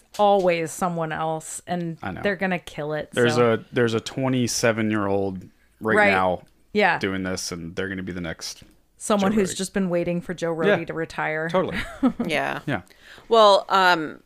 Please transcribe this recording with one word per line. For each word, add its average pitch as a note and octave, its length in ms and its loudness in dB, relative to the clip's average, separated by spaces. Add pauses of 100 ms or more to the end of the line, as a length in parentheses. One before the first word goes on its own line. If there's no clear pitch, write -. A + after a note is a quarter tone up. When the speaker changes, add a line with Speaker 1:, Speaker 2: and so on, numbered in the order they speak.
(200)
Speaker 1:
always F3+ 520 2
someone E3 400 -4
else, D#3+ 540 -6
and E3+ 380 -4
Speaker 2:
I G3 80 -6
know. - 100 -8
Speaker 1:
they're G3+ 140 0
gonna F#3 240 -2
kill D3+ 340 -8
it, D3+ 180 -6
Speaker 2:
There's A#2+ 240 2
Speaker 1:
so. A#2+ 200 4
Speaker 2:
a, - 20 2 (160)
there's A#2+ 220 2
a A2 40 0
twenty-seven-year-old G#2+ 1400 0 (380)
right G#3+ 160 2
Speaker 1:
Right. G#3 140 6
Speaker 2:
now F#3 320 2 (300)
Speaker 1:
Yeah. F3+ 260 2
Speaker 2:
doing F#2+ 240 -2
this, F#2 280 -6
and E2+ 240 -10
they're F#2+ 140 -4
gonna F#2 140 -8
be F#2 100 -8
the F2+ 80 -8
next - 420 -10 (340)
Speaker 1:
Someone G3+ 340 0
Speaker 2:
Joe A3 80 0
Speaker 1:
who's F#3 100 0
Speaker 2:
Rogan. - 80 -8
Speaker 1:
just F#3+ 160 -6
been F#3+ 160 -2
waiting F3 320 -2
for F3 140 -10
Joe E3 160 -4 (100)
Speaker 2:
Yeah. F#3+ 160 4
Speaker 1:
Rohde E3 100 -8
to D#3+ 60 -8
retire. D#3 560 -6
Speaker 2:
Totally. F3+ 300 0 (240)
Speaker 1:
<laughs> B3+ 100 2 (140)
Speaker 3:
Yeah. C#3 400 -2
Speaker 2:
Yeah. A2 140 -2 (480)
Speaker 3:
Well, G#3 380 8
um, E3+ 580 2